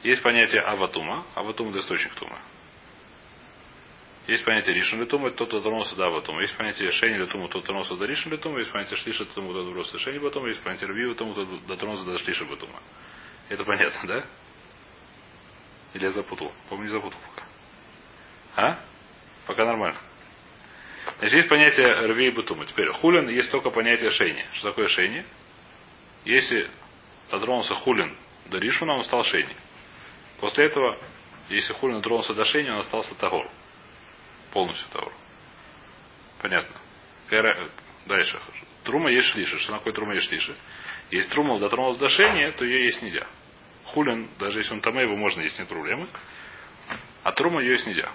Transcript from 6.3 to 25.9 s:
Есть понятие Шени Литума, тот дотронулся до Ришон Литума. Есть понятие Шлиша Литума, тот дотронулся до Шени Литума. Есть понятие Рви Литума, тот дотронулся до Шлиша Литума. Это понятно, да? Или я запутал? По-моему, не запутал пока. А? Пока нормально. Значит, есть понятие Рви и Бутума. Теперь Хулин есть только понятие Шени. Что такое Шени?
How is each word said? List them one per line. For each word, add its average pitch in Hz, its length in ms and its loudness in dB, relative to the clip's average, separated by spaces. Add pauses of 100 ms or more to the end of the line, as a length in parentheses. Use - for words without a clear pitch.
Есть 101 140 -2
понятие 101 360 -2
Шени 113 240 2
Литума, 92 320 -4
тот 92 140 -6
дотронулся 95 340 -6
до 95 80 -4
Ришон 143 280 -4
Литума. 151 260 -6
Есть 110 120 -4
понятие 101 280 -4
Шлиша 110 260 -6
Литума, 95 300 -8
тот 92 100 -4
дотронулся 90 280 -6
до 107 60 -10
Шени 139 200 -4
Литума. 143 300 -4
Есть 107 140 -6
понятие 95 280 -6
Рви 117 180 -2
Литума, 117 260 -6
тот 92 320 -8
дотронулся 95 380 -6
до 90 140 -4
Шлиша - 260 -4
Литума. - 360 -12 (680)
Это 98 160 -4
понятно, 98 420 0
да? 104 180 -4 (1700)
Или 95 100 -8
я 95 60 2
запутал? 92 420 -6 (160)
По-моему, 98 160 -10
не 104 60 -6
запутал 104 280 -6 (160)
пока. - 120 -14 (1120)
А? 131 240 2 (680)
Пока 110 180 2
нормально. 107 340 0 (1200)
Значит, 107 200 4
есть 151 100 6
понятие 139 580 8
Рви 117 220 4
и - 20 4
Бутума. 98 360 -4
Теперь 90 240 0
Хулин 160 380 4
есть 123 220 0
только 135 200 0
понятие 113 400 4
Шени. 85 420 2
Что - 180 -4
такое 101 180 2
Шени? 107 360 2 (1000)